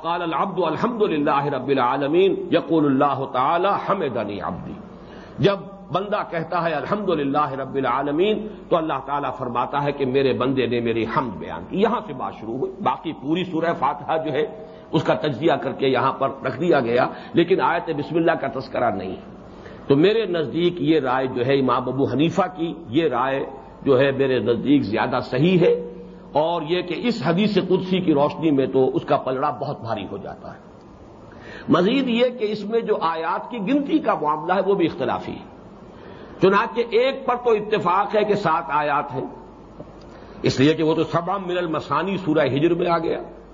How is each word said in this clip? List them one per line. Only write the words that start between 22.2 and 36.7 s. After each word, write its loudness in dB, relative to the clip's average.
کی، -4
یہ 2
رائے 0
جو 6
ہے 4
میرے 2
نزدیک 4
زیادہ 0
صحیح 4
ہے، 6
اور 0
یہ 0
کہ -6
اس -2
حدیث 2
قدسی 2
کی 2
روشنی 2
میں 4
تو 2
اس -2
کا 4
پلڑا 0
بہت -6
بھاری -6
ہو -8
جاتا -14
ہے۔ -20
مزید 4
یہ 2
کہ -4
اس -6
میں 2
جو 0
آیات -4
کی -8
گنتی 2
کا 2
معاملہ 0
ہے 2
وہ 4
بھی 2
اختلافی -4
ہے، -14
چنانچہ 4